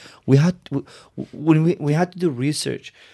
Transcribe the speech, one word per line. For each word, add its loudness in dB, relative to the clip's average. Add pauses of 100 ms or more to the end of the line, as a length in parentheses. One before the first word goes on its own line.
(240)
We 4
had, 0
w-, -6 (300)
w-, -10
when 2
we, 0
we -2
had -2
to -18
do -2
research, -6 (220)